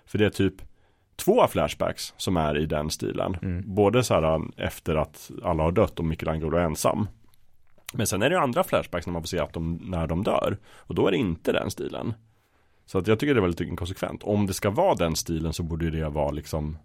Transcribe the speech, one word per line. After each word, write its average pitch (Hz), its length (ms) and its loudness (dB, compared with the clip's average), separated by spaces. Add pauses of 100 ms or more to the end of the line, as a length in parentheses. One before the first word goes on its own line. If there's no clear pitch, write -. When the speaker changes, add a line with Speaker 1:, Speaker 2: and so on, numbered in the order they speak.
Speaker 1:
För - 120 -6
det 104 80 4
är 98 40 4
typ 95 240 2 (640)
två 208 320 4
flashbacks - 720 -2
som 95 200 0
är 76 200 2
i 78 80 2
den 76 240 -2
stilen. 82 520 -4
Speaker 2:
Mm. 92 220 -4 (120)
Speaker 1:
Både 104 280 6
så 110 100 0
här 80 280 4 (160)
efter 87 380 -4
att - 360 -4 (120)
alla 82 200 0
har 82 80 4
dött 92 280 2
och 82 60 -2
Michelangelo 80 520 -2
är 87 40 4
ensam. 87 460 0 (840)
Men 113 140 -2
sen 98 140 -2
är 123 80 4
det 175 60 0
ju 185 60 2
andra 143 220 2
flashbacks 87 440 -2
när 90 60 -4
man 85 80 -4
får 80 60 -8
se 87 120 -2
att 73 140 -2
de, 82 300 -2
när 82 240 -2
de 82 160 0
dör. - 340 0 (200)
Och - 180 -10
då 110 120 4
är - 40 2
det 175 60 0
inte 92 340 -2
den - 200 0
stilen. - 420 -8 (720)
Så - 120 -2
att 90 100 -2
jag 110 120 4
tycker 147 140 2
det 120 60 4
är - 20 6
väldigt 87 260 2
inkonsekvent. - 560 -6
Om 104 240 2
det 95 60 0
ska 101 160 0
vara 156 260 2
den 85 200 0
stilen 80 380 -2
så 87 100 -4
borde 80 220 -2
ju 80 60 0
det 78 180 -2
vara 73 220 0
liksom 76 540 -4